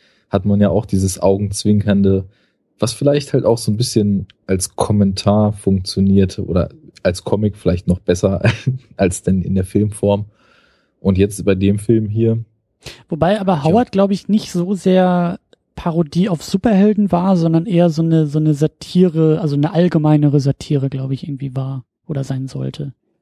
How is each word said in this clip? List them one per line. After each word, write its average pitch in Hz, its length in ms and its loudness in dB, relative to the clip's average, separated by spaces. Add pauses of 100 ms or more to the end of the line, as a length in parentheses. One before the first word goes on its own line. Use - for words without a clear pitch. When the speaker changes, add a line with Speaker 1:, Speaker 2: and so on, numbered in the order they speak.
(300)
Speaker 1:
hat 98 160 -2
man 104 140 2
ja 101 100 4
auch 101 140 0
dieses 95 380 -2
augenzwinkernde, 98 1040 2 (560)
was 113 120 -2
vielleicht 143 420 -2
halt 127 100 2
auch 113 140 2
so - 120 -4
ein 104 60 0
bisschen 101 500 0 (220)
als 92 260 -4
Kommentar 104 800 0
funktionierte 98 920 0
oder 87 260 -2 (340)
als - 180 -2
Comic 104 340 -2
vielleicht 90 300 -2
noch 90 140 0
besser 95 420 -2 (280)
<laughs> - 260 -10
als 95 260 -2
denn 95 200 0
in 92 120 -4
der 95 100 0
Filmform. 101 600 -2 (760)
Und 92 200 0
jetzt 101 260 0
bei 98 100 2
dem 98 240 0
Film 110 300 0
hier. 113 360 -2 (640)
Speaker 2:
Wobei 175 320 0
aber 190 140 0
Speaker 1:
Ja. 139 100 -4
Speaker 2:
Howard, 208 280 2
glaub 196 180 2
ich, 196 160 -4
nicht 208 240 -2
so 180 240 -4
sehr 180 640 0 (360)
Parodie 170 540 -2
auf 170 160 -4
Superhelden 208 640 2
war, 180 260 2
sondern 165 300 2
eher 175 220 4
so 160 140 0
eine, 160 240 2
so 147 120 -2
eine 156 160 2
Satire, 160 840 2
also 143 160 -2
eine 143 160 0
allgemeinere 151 680 2
Satire, 135 520 -2
glaub 135 200 -6
ich, 135 160 -6
irgendwie 135 300 -10
war 135 300 -8 (200)
oder 139 180 -6
sein 131 220 -6
sollte. 135 480 -10 (280)